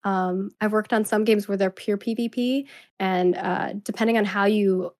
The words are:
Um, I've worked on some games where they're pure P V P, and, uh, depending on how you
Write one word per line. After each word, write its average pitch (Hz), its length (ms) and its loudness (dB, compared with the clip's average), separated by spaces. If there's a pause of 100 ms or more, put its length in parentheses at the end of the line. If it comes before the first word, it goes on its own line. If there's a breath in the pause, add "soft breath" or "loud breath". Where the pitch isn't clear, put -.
Um, 190 460 -2 (100)
I've 208 120 0
worked 214 200 0
on 220 120 2
some 214 200 0
games 214 240 2
where 202 80 -2
they're 190 140 2
pure 202 260 -4
P 220 180 -4
V 233 140 -2
P, 254 400 -2 (320 loud breath)
and, 180 360 2
uh, - 360 -4 (120)
depending 226 340 0
on 208 80 2
how 202 180 0
you 196 560 2